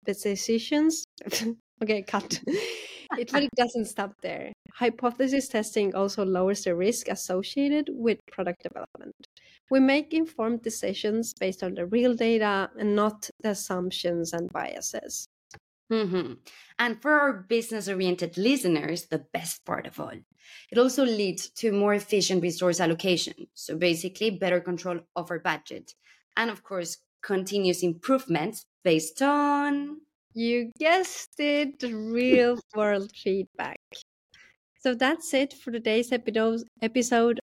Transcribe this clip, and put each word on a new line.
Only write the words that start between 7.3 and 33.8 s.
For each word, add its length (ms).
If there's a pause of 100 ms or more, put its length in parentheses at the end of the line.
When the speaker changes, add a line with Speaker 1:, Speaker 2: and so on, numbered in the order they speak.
Speaker 1:
with 260 (120)
product 320
development. 520 (560)
We 100
make 340
informed 480
decisions 760
based 240
on 120
the 120
real 280
data 640
and 160
not 360 (120)
the 80
assumptions 840
and 180
biases. 760 (680)
Speaker 2:
Mm-hmm. 420 (440)
And 240
for 100
our 200
business-oriented 1040
listeners, 680
the 260
best 320
part 240
of 100
all, 160 (560)
it 80
also 260
leads 460
to 220
more 220
efficient 480
resource 380
allocation. 540 (200)
So 220
basically, 540
better 300
control 400 (160)
of 160
our 80
budget. 540 (420)
And 120
of 140
course, 360 (240)
continuous 600
improvements 800 (220)
based 360
on 800 (360)
Speaker 1:
You 440
guessed 600
it, 420
real 840
Speaker 2:
<laughs> 100
Speaker 1:
world 360
feedback. 680 (1000)